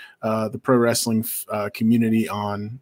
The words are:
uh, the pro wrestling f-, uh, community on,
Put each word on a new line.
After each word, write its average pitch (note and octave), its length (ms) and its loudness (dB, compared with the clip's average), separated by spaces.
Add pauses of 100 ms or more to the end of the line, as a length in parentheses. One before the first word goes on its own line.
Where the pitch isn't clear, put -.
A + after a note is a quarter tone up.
(220)
uh, A2 260 -2
the A2+ 100 -8
pro C3 180 2
wrestling A#2 440 2
f-, - 300 -6
uh, G#2+ 220 -4
community A2+ 560 2
on, G#2 540 -6